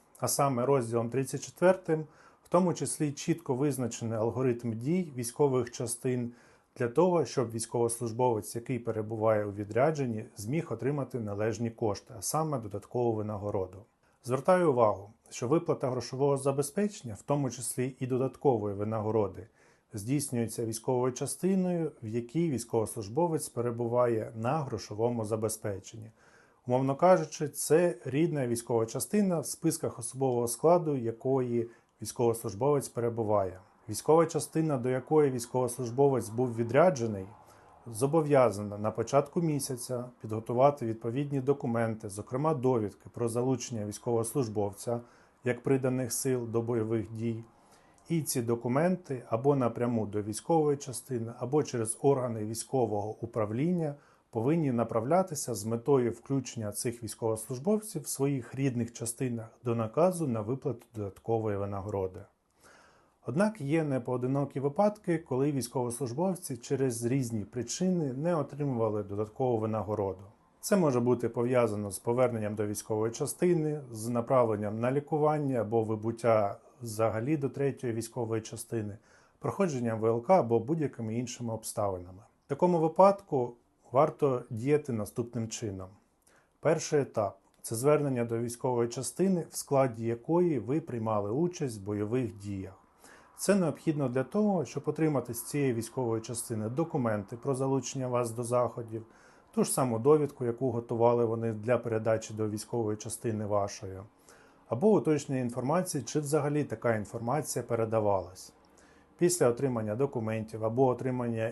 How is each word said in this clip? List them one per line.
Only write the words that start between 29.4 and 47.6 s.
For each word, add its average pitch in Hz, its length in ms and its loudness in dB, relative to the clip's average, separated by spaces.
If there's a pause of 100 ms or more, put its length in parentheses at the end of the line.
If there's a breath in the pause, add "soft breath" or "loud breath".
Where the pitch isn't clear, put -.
списках - 540 -4
особового 123 480 0
складу 156 480 2
якої 120 720 0 (320 loud breath)
військовослужбовець 117 880 0
перебуває. 107 720 0 (300)
Військова 156 360 4
частина, 160 520 -2
до 123 120 -2
якої 135 420 4
військовослужбовець 123 960 2
був 117 260 0
відряджений, 117 720 2 (600 loud breath)
зобов'язана 120 920 2
на 107 140 -2
початку 143 500 0
місяця 131 640 -2 (160)
підготувати 120 640 2
відповідні 127 560 -2
документи, 117 680 0
зокрема 127 440 -2
довідки 120 600 0
про 117 160 -2
залучення 120 560 -2
військовослужбовця 113 1120 -2 (440 loud breath)
як 120 200 -2
приданих 131 500 0
сил 127 340 -2
до 113 140 0
бойових 113 500 -2
дій. 113 320 -4 (640 soft breath)